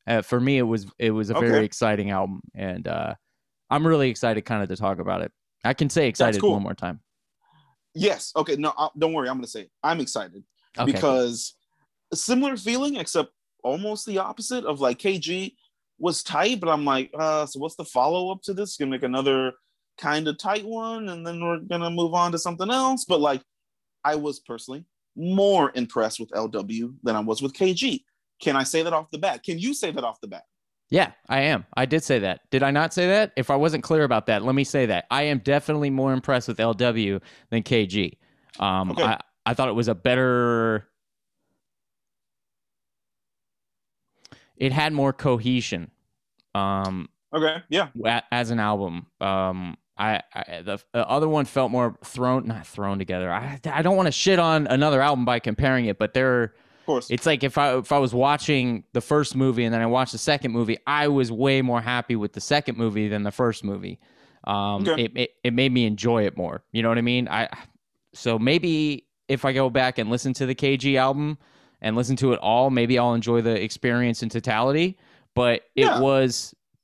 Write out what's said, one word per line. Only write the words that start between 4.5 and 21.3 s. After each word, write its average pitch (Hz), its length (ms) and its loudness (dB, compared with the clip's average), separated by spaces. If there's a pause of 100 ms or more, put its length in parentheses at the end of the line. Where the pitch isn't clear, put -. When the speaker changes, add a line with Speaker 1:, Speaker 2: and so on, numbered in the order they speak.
Speaker 1:
to 92 100 -6
talk 98 220 -2
about 90 220 -2
it. 82 100 -6 (340)
I 123 80 2
can 143 160 0
say 151 160 2
Speaker 2:
That's 113 160 0
Speaker 1:
excited 110 200 2
Speaker 2:
cool. 147 120 4
Speaker 1:
one 101 100 -2
more 98 100 -6
time. 87 280 -8 (920)
Speaker 2:
Yes. 190 420 -2
Okay. 156 220 0
No, 147 200 -2
uh, 151 200 -2
don't 160 160 0
worry. 143 140 -2
I'm 131 100 -4
gonna 120 100 -8
say 110 140 -12
it. 92 100 -20 (120)
I'm 160 160 0
excited 101 440 -6 (340)
Speaker 1:
Okay, 120 80 -2
cool. - 0 -
Speaker 2:
because 131 720 0 (580)
similar 254 420 0
feeling, 247 400 -4
except 170 360 -2 (320)
almost 196 420 -4
the 196 140 -2
opposite 233 460 -6
of, 143 140 -4
like, 127 200 0
K 196 180 0
G 180 400 -6 (420)
was 170 240 -2
tight, 196 360 0
but 175 100 -2
I'm 147 160 2
like, 131 320 0
uh, 156 300 0
so 135 120 -12
what's 156 160 -8
the 175 100 -12
follow-up 180 580 -2
to 196 100 -6
this? 190 240 -8
Gonna 135 140 -2
make 131 120 -4
another 131 500 0 (460)
kinda 151 360 -2
tight 208 280 -4
one, 226 460 -8
and 170 160 -12
then 170 180 -8